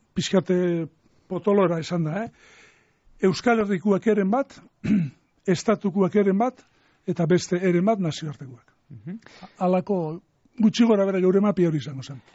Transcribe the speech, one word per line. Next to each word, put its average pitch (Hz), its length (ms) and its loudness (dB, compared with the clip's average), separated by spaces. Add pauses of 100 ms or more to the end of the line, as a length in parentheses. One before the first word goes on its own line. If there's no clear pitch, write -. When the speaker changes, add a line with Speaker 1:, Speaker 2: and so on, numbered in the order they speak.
(140)
Speaker 1:
pixkat, - 380 -2
eh, 175 340 0 (420)
potolora 180 520 0
esan 170 260 -4
da, 160 180 -4
eh? 233 80 -12 (920)
Euskal 226 380 2
Herrikuak 202 480 0
eren 208 240 2
bat, 269 240 -4 (280)
<clears throat> - 60 -2 (560)
estatukuak 196 680 0
eren 196 220 2
bat, 247 260 -4 (440)
eta 175 180 -2
beste 175 320 0
eren 180 280 0
bat 220 140 2
nazioartekuak. 147 720 -10 (180)
Speaker 2:
Mhm. 135 260 -16 (420)
Speaker 1:
Halako 185 400 0 (640)
gutxi 220 240 4
gora 202 200 4
bera 196 140 0
geure 185 220 4
mapi 196 240 2
hori 156 160 0
izango 131 220 -12
zen. 131 160 -16 (160)